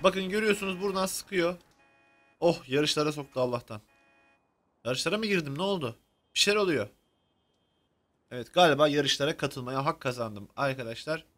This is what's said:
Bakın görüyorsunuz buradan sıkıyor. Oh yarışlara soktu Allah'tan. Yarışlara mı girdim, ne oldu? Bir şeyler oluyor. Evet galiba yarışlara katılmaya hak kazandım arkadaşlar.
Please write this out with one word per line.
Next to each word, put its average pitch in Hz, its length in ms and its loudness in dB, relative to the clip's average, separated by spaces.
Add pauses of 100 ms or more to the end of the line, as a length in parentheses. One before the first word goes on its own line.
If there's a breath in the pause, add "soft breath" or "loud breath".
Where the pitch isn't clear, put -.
Bakın 190 260 2
görüyorsunuz 202 520 0
buradan 190 240 0
sıkıyor. 180 520 -2 (800)
Oh 170 180 4 (100)
yarışlara 151 440 0
soktu 139 300 -6
Allah'tan. 120 400 -4 (1040)
Yarışlara 165 320 -2
mı 220 80 -4
girdim, 160 320 -2
ne 165 40 -4
oldu? 175 360 -4 (360)
Bir - 60 -2
şeyler 208 200 4
oluyor. 160 280 0 (1400)
Evet 123 220 -10
galiba 151 340 8
yarışlara 143 500 2
katılmaya 135 480 -4
hak 160 160 -2
kazandım 113 560 -6
arkadaşlar. 131 680 -4 (120)